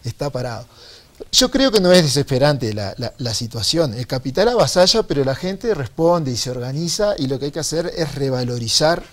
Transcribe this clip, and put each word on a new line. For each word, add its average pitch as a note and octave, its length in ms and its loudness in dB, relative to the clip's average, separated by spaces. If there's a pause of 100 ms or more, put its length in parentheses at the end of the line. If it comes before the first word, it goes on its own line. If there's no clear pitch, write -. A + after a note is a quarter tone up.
está C#3 260 -6
parado. B2 360 -8 (640)
Yo B3 180 2
creo C4+ 200 2
que G#3 100 4
no F3+ 120 6
es F3+ 100 8
desesperante C3+ 720 2
la, G2+ 240 -6
la, A#2+ 220 -8
la A#2 160 -6
situación. A#2 600 -2
El A#2+ 120 -6
capital C3+ 420 0
avasalla, G#3 560 4
pero C#3+ 200 0
la C3+ 100 0
gente F#3+ 400 -4
responde D#3+ 580 0
y A2+ 40 -4
se B2+ 140 -4
organiza, D#3 680 -2
y C3+ 80 -2
lo C3 120 -2
que C3+ 80 -6
hay D3 60 -4
que E3 80 -6
hacer E3 340 -4
es D#3 200 -4
revalorizar C3 880 0 (100)